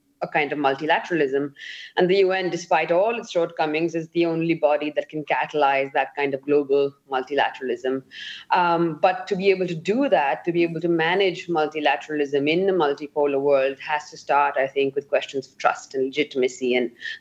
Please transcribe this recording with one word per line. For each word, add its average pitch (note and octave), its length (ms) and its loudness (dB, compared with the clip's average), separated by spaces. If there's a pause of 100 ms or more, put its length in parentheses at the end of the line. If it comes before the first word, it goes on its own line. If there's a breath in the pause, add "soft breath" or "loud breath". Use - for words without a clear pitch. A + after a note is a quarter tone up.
(220)
a D#3 60 -4
kind D3 240 -2
of D3 60 -4
multilateralism. C#3+ 920 0 (460 loud breath)
And F3+ 140 4
the F#3+ 60 4
U F#3 160 4
N, F#3 180 -2
despite E3+ 420 0
all A3 260 2
its G#3 120 -12
shortcomings, E3 640 0
is E3 160 -6
the E3+ 160 2
only E3 260 0
body D3+ 420 0
that - 140 -4
can D#3 160 -8
catalyze C#3 720 0
that C3+ 200 -2
kind C#3 200 -2
of C3+ 80 -6
global C#3+ 500 2 (180)
multilateralism. C3 920 -2 (480 loud breath)
Um, E3+ 500 2
but F#3 280 0
to G3+ 60 -4
be F#3+ 140 0
able F#3 180 2
to F3 80 -6
do A3+ 360 0
that, D3+ 340 2
to F3 80 0
be E3+ 100 2
able E3 200 0
to F3 60 0
manage E3+ 600 0
multilateralism D3 960 0
in E3+ 200 2
the F#3+ 80 2
multipolar C#3+ 640 0
world C3+ 380 2
has D3+ 320 -6
to - 80 -18
start, C#3+ 400 0
I C3+ 80 2
think, C#3 280 0
with C#3 140 -6
questions C3+ 400 -2
of - 80 -20
trust - 380 -2
and C3 100 -2
legitimacy C3 680 -2
and, B2 160 0 (300 loud breath)